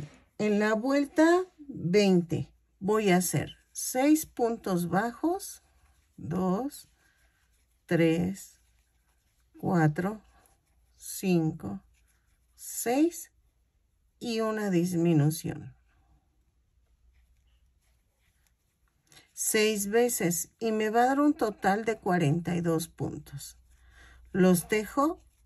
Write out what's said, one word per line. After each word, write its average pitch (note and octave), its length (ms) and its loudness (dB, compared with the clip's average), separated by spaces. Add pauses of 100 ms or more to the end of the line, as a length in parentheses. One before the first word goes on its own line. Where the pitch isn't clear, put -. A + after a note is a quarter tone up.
(360)
en G#3 220 0
la G#3+ 160 0
vuelta C#4+ 680 2 (140)
veinte F3 960 0 (280)
voy G#3 300 0
a F3 60 6
hacer - 400 -2 (160)
seis D4+ 540 0
puntos G#3+ 640 -4
bajos, A#3+ 760 -4 (540)
dos, F#3 720 -6 (960)
tres, F3 760 0 (960)
cuatro, F3 640 0 (720)
cinco, F#3 880 -4 (720)
seis - 800 -2 (840)
y A3+ 220 -4
una A3 280 -2
disminución. E3+ 1040 0 (3500)
Seis G#3+ 560 0
veces A3 680 0
y A3+ 140 -2
me G#3+ 180 -2
va A#3 140 4
a - 20 4
dar C4+ 140 2
un D4 120 4
total G#3 540 -2
de A3 120 -2
cuarenta F3 560 0
y E3+ 60 -2
dos E3 280 -2
puntos. - 680 -12 (720)
Los F#3 380 4
tejo C#4 560 -2 (220)